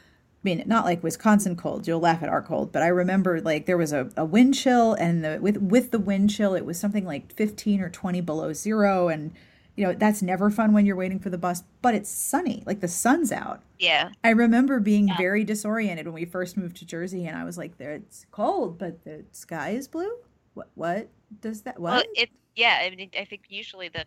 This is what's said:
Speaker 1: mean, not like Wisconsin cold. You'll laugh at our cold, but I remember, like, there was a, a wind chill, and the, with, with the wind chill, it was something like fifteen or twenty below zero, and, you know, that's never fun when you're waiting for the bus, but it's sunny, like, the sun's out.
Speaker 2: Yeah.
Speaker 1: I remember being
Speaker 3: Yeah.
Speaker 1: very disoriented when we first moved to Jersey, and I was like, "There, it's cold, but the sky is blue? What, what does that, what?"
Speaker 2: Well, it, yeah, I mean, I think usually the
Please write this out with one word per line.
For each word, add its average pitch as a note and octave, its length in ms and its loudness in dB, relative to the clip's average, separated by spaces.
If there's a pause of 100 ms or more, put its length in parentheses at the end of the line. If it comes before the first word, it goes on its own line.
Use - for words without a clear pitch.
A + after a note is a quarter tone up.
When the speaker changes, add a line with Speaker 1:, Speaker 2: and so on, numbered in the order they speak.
(440)
Speaker 1:
mean, F3+ 240 -2
not A3+ 180 2
like E3+ 180 0
Wisconsin G3+ 520 2
cold. - 320 -6
You'll E3 120 0
laugh E3+ 220 2
at - 80 -4
our D3 120 0
cold, D3+ 300 -4
but D3 120 0
I E3+ 40 4
remember, F3+ 540 2
like, D3+ 240 -2
there F#3 120 2
was D#3+ 140 0
a, C3+ 240 -2
a D#3 100 -2
wind A#3+ 280 6
chill, A#3+ 400 4
and E3+ 300 0
the, D#3 180 -4
with, G#3 160 2
with G#3 340 2
the A3+ 80 0
wind G3 300 2
chill, G#3 240 0
it E3+ 120 -2
was E3+ 140 -6
something G#3 260 -2
like C#3+ 280 -10
fifteen G#3 480 -2
or F3 80 -6
twenty F3+ 320 -4
below D#3 320 -4
zero, G3 560 2
and, D#3 240 -4 (420)
you G3+ 100 0
know, F3+ 80 2
that's G#3+ 280 2
never F#3 300 2
fun G#3+ 220 4
when G#3 120 6
you're G3 100 2
waiting F#3 240 -4
for F#3+ 120 -6
the F3+ 60 -4
bus, F3+ 260 -2 (180)
but A#3+ 140 4
it's - 140 -4
sunny, - 580 -4
like, G3+ 120 -4
the F3+ 80 -4
sun's B3+ 440 2
out. - 320 -8 (160)
Speaker 2:
Yeah. E3 300 2 (140)
Speaker 1:
I A3+ 60 4
remember A#3+ 500 4
being G#3 280 4
Speaker 3:
Yeah. F#3+ 100 2
Speaker 1:
very G3 260 2
disoriented G#3 640 -4
when E3+ 100 -10
we D#3+ 100 -8
first F3 320 -6
moved F3 200 -6
to E3+ 80 -20
Jersey, F3+ 400 -8
and D#3+ 120 -8
I E3 60 -8
was F3 140 -10
like, E3 200 -12
"There, D3 160 -12
it's - 380 -18
cold, A3 460 -4
but E3+ 260 -10
the D3+ 280 -16
sky D#3+ 400 -10
is C4+ 160 -8
blue? G4+ 300 -8 (360)
What, - 220 -16
what F3 340 -6 (320)
does A3 220 -10
that, - 160 -14
what?" E3+ 140 -4
Speaker 2:
Well, - 100 2 (120)
it, A#3+ 140 -2 (260)
yeah, G#3+ 280 4
I F#3 100 -4
mean, F#3 240 -16
I G3+ 80 -6
think G#3 220 -18
usually G3 400 -14
the E3 200 -10